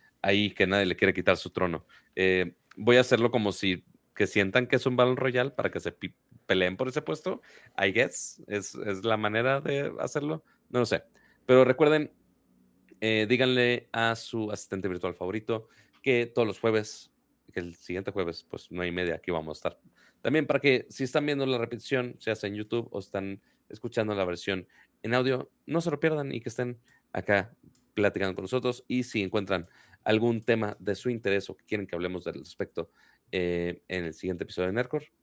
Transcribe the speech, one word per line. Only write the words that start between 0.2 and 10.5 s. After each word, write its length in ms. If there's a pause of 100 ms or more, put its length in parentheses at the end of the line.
ahí, 320
que 120
nadie 200
le 100
quiere 160
quitar 240
su 140
trono. 340 (320)
Eh, 380 (220)
voy 200
a 60
hacerlo 280
como 220
si 320 (320)
que 100
sientan 400
que 100
es 100
un 100
Battle 200
Royale 340
para 200
que 100
se 120
pi-, 220 (320)
peleen 320
por 100
ese 140
puesto. 400 (360)
I 140
guess, 560
es, 260
es 300
la 140
manera 420
de 400
hacerlo. 420 (280)